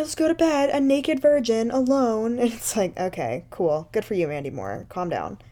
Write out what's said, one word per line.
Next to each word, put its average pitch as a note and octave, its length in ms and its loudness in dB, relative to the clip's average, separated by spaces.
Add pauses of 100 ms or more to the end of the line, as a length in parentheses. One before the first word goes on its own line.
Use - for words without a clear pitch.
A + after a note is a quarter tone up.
just - 140 -8
go D#4+ 100 2
to E4 60 2
bed, D4 360 2
a D4 100 0
naked C#4 400 2
virgin, A#3 500 4
alone." B3 680 2
And A#3+ 140 2
it's - 240 -6
like, F#3+ 240 0
"Okay, E3+ 500 -4
cool. D#3 420 -2
Good G#3+ 120 -2
for - 100 -6
you, E3+ 140 0
Mandy C#3+ 220 -6
Moore. G2 400 -8
Calm F3 180 -6
down." F#2+ 300 -4 (140)